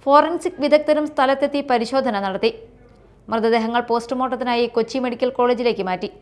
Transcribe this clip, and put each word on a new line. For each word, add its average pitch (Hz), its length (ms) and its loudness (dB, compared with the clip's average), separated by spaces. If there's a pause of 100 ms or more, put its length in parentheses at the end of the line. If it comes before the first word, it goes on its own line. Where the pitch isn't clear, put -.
ഫോറൻസിക് 320 600 4
വിദഗ്ധരും 302 480 4
സ്ഥലത്തെത്തി 277 580 0
പരിശോധന 240 560 0
നടത്തി. 196 260 -2 (800)
മൃതദേഹങ്ങൾ 226 580 0
പോസ്റ്റ്മോർട്ടത്തിനായി 240 760 -2 (100)
കൊച്ചി 226 300 -2
മെഡിക്കൽ 247 320 -2
കോളേജിലേക്ക് 240 520 0
മാറ്റി. 185 200 -4 (120)